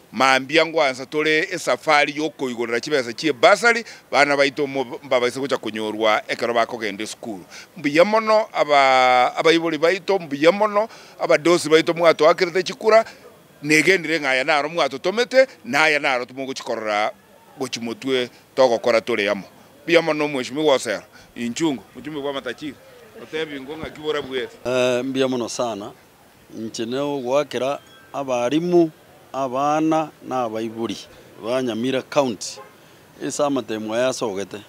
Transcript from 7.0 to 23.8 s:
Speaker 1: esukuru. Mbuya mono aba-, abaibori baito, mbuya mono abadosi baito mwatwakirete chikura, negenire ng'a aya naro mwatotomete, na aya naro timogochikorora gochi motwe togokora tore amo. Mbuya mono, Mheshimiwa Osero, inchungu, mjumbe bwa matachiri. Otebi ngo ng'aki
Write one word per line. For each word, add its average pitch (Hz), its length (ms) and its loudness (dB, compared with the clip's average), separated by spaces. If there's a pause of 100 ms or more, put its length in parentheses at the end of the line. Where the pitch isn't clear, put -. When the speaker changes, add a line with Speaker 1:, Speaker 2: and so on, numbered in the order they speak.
Speaker 1:
esukuru. 101 400 -12 (340)
Mbuya 151 280 4
mono 220 480 2
aba-, 131 840 4
abaibori 165 420 2
baito, 190 420 0
mbuya 151 320 2
mono 208 360 2 (320)
abadosi 160 500 2
baito 165 240 4
mwatwakirete 170 720 4
chikura, 220 420 2 (580)
negenire 156 560 2
ng'a 143 100 -4
aya 131 140 0
naro 147 260 0
mwatotomete, 180 800 0 (180)
na 143 180 2
aya 151 160 2
naro 127 260 -2
timogochikorora 117 840 -4 (480)
gochi 123 200 -8
motwe 120 500 -4 (260)
togokora 117 460 4
tore 104 280 -2
amo. 101 140 -4 (400)
Mbuya 165 180 4
mono, 151 260 -2
Mheshimiwa 139 480 0
Osero, 104 280 -2 (320)
inchungu, 120 480 -2 (120)
mjumbe 143 260 -10
bwa 143 120 -6
matachiri. 127 420 -10 (480)
Otebi 147 380 -8
ngo 147 160 -12
ng'aki 151 240 -14